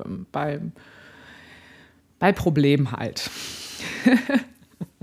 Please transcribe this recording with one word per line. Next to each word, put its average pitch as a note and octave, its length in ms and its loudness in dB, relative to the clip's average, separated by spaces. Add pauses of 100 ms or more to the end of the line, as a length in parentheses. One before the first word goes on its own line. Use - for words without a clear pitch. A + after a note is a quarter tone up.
ähm, - 260 -10
bei, D3 300 -4 (1600)
bei F#3 120 6
Problemen C#3+ 600 4
halt. - 380 -6 (760)
<laughs> B3+ 40 4 (920)